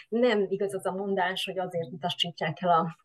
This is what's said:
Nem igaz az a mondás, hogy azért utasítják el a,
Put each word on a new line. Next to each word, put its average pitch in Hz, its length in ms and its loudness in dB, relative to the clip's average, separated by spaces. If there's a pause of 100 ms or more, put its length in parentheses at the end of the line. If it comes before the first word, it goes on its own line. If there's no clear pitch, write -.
Nem 220 400 4
igaz 196 260 -2
az 190 120 -8
a 180 60 0
mondás, 190 520 -2
hogy 185 140 -6
azért 175 340 -4
utasítják 170 680 -4
el 180 80 4
a, 165 340 4